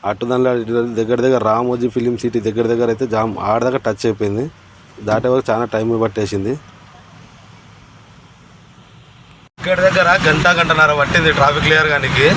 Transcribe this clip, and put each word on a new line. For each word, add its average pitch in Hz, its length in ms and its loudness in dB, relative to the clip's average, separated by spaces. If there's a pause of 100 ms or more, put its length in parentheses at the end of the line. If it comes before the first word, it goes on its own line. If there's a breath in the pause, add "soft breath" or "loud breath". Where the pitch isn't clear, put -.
అటు 104 220 -4
దానిలో 127 200 2 (120)
ఇటు 113 100 -6 (240)
దగ్గర 113 280 -2
దగ్గర 131 140 2 (120)
రామోజీ 120 420 0
ఫిలిం 120 300 -2
సిటీ 117 240 -2
దగ్గర 110 260 -2
దగ్గర 117 200 0
అయితే 113 200 -4
జామ్ 110 180 -2 (200)
ఆడదాకా 123 340 0
టచ్ 110 240 -4
అయిపోయింది. 104 360 -4 (640)
దాటే 110 240 0
వరకు 131 180 0
చాలా 113 140 0 (100)
టైమ్ 110 180 -2 (100)
పట్టేసింది. 104 500 -4 (3000)
దగ్గర 180 260 -2
దగ్గర 180 220 4 (180)
గంట 156 200 2 (120)
గంటన్నర 156 420 4
పట్టింది 156 380 2
ట్రాఫిక్ 143 300 2
క్లియర్ 156 240 4
కానీకి. 135 440 2